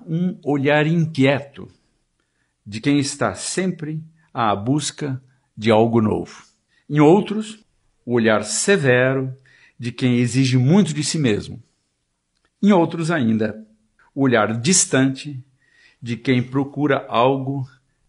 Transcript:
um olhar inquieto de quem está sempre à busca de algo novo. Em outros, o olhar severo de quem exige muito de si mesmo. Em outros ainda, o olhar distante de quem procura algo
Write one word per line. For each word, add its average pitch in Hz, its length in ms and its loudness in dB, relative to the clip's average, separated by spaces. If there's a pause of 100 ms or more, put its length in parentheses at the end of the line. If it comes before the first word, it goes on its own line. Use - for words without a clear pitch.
um 175 380 -4
olhar 147 420 0
inquieto 143 840 -2 (960)
de 107 160 -12
quem 143 180 2
está 123 340 -4
sempre 160 680 -6 (300)
à 113 200 0
busca 135 720 -4 (360)
de 110 120 2
algo 113 280 4
novo. 90 440 -2 (440)
Em 147 120 0
outros, 208 680 2 (400)
o 120 80 -4
olhar 110 300 2
severo 131 920 0 (440)
de 117 120 -6
quem 123 280 0
exige 123 360 2
muito 156 380 4
de 147 100 -4
si 151 140 -4
mesmo. 123 420 -2 (1040)
Em 196 100 4
outros 165 380 2
ainda, 110 560 -2 (480)
o 139 80 -4
olhar 113 340 2
distante 135 880 0 (560)
de 117 160 -8
quem 123 280 0
procura 139 640 -2
algo 131 580 0 (420)